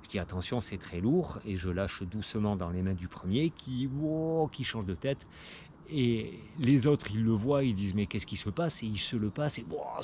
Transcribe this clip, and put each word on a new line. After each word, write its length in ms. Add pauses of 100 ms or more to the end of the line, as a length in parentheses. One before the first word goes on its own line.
je 60
dis 100
attention, 420
c'est 160
très 240
lourd, 420
et 140
je 120
lâche 340
doucement 520
dans 140
les 120
mains 120
du 160
premier, 400
qui, 380
wow, 600
qui 160
change 220
de 100
tête. 320 (600)
Et 500 (200)
les 280
autres, 240
ils 120
le 100
voient, 300
ils 120
disent 180
mais 120
qu'est-ce 220
qui 100
se 120
passe ? 340
Et 20
ils 120
se 200
le 140
passent, 260
et 120
wow, 340